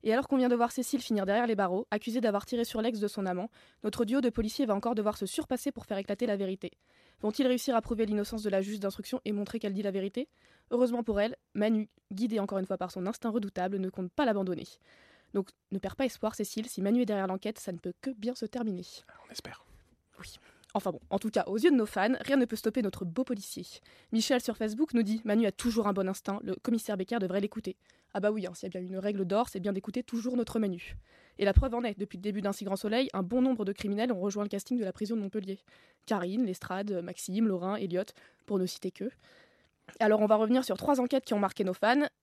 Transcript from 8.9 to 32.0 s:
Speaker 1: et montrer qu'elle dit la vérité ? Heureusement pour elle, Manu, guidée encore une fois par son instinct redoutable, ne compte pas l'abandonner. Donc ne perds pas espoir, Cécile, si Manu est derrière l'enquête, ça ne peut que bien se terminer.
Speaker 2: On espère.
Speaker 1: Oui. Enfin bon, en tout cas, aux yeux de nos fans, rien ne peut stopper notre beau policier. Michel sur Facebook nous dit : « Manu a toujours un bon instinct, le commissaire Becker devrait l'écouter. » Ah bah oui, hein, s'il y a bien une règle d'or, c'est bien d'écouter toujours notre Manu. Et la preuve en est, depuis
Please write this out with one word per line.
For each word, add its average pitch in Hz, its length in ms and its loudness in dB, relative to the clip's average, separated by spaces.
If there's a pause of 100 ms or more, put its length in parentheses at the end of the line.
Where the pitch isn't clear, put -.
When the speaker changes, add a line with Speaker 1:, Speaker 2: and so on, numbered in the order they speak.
Speaker 1:
et 208 80 -2
montrer 202 260 -4
qu'elle 208 140 -2
dit 196 100 -2
la 202 80 0
vérité ? 196 380 -4 (420)
Heureusement 240 320 2
pour 208 180 0
elle, 233 160 0 (180)
Manu, 214 340 2 (240)
guidée 214 260 0
encore 196 200 0
une 190 80 -2
fois 190 100 -2
par 180 140 -4
son 180 160 -4
instinct 226 240 -4
redoutable, 196 480 -2
ne 185 100 -2
compte 185 240 -6
pas 294 140 2
l'abandonner. 196 400 0 (680)
Donc 196 160 0 (240)
ne 196 60 -2
perds 185 180 -6
pas 269 80 0
espoir, 220 300 -2
Cécile, 220 340 -4
si - 140 -4
Manu 220 180 4
est 247 60 4
derrière 196 200 0
l'enquête, 196 320 -4
ça - 140 -8
ne 165 60 -8
peut 180 240 -6
que 269 80 -4
bien 233 240 -4
se - 100 -6
terminer. 214 400 -4 (420)
Speaker 2:
On - 60 -18
espère. - 320 -14 (560)
Speaker 1:
Oui. - 60 -16 (500)
Enfin 196 140 -2
bon, 147 180 -8
en 196 120 -2
tout 220 100 -4
cas, 202 160 2
aux 202 100 -2
yeux 294 140 6
de 285 60 6
nos 226 100 4
fans, 214 340 2
rien 277 160 2
ne 254 80 6
peut 220 120 -4
stopper 226 260 0
notre 196 220 -4
beau 175 200 -2
policier. 196 400 -6 (480)
Michel 233 300 2
sur 226 140 -4
Facebook 220 360 0
nous 233 120 4
dit : « 220 200 0
Manu 214 220 4
a 190 60 2
toujours 226 340 0
un 208 60 2
bon 190 160 0
instinct, 196 340 -4
le - 140 -4
commissaire 220 400 0
Becker 190 240 -2
devrait 185 200 0
l'écouter. » 208 360 -4 (400)
Ah 202 40 -2
bah 208 100 4
oui, 214 160 -2
hein, 180 80 -6
s'il - 180 -14
y - 40 -8
a 185 40 -6
bien 180 80 -8
une 190 100 -6
règle 202 260 -2
d'or, 202 240 2
c'est - 120 -8
bien 196 120 -2
d'écouter 196 320 -4
toujours 240 320 -4
notre 240 240 0
Manu. 190 340 -4 (440)
Et 202 60 2
la 196 80 4
preuve 247 220 6
en 240 80 -2
est, 220 160 -4
depuis 202 180 -6